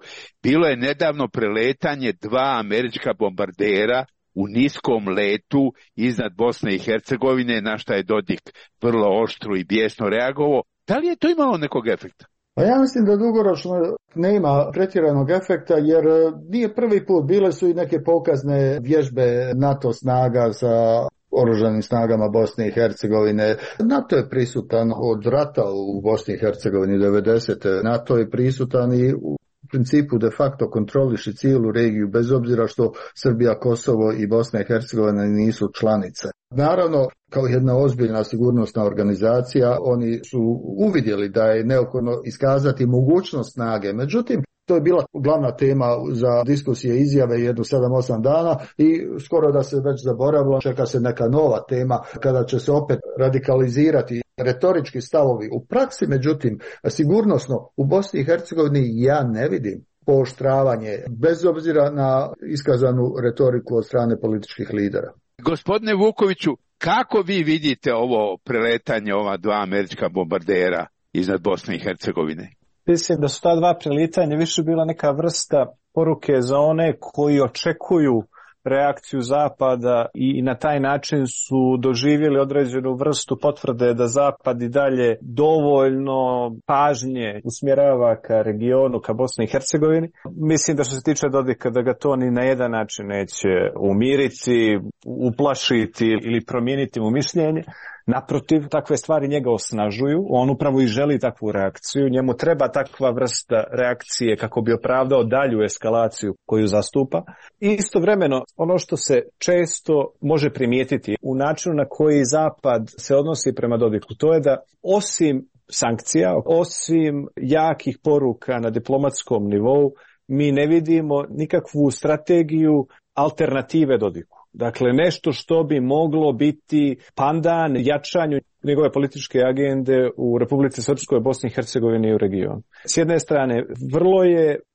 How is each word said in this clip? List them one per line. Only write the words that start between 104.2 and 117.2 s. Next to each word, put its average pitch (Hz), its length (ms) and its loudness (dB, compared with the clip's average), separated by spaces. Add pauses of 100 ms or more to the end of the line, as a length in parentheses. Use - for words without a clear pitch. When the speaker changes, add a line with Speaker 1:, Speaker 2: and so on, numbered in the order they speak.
Speaker 3:
kako 113 240 -4
bi 113 120 0
opravdao 131 520 2
dalju 117 400 0
eskalaciju 110 680 -2 (120)
koju 110 200 2
zastupa. 131 560 0 (380)
I 202 120 2
istovremeno, 180 720 0 (120)
ono 170 220 0
što 170 180 -4
se 131 260 0 (160)
često 160 800 0
može 147 300 0
primijetiti 123 720 -2
u 135 120 -4
načinu 151 400 -2
na 147 140 0
koji 151 360 2
Zapad 139 580 0 (160)
se - 180 0
odnosi 143 380 0
prema 120 220 -2
Dodiku, 113 420 -2
to 156 160 2
je 160 60 2
da 139 160 2 (260)
osim 170 640 0 (220)
sankcija, 156 640 0 (100)
osim 160 800 0 (100)